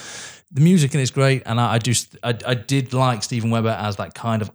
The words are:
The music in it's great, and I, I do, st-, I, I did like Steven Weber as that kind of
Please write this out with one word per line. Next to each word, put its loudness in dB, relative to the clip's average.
The 0
music 4
in 0
it's 0
great, 2
and 0
I, 2
I 4
do, 0
st-, -8
I, -2
I 0
did -2
like 0
Steven -2
Weber 0
as -4
that -8
kind -4
of -10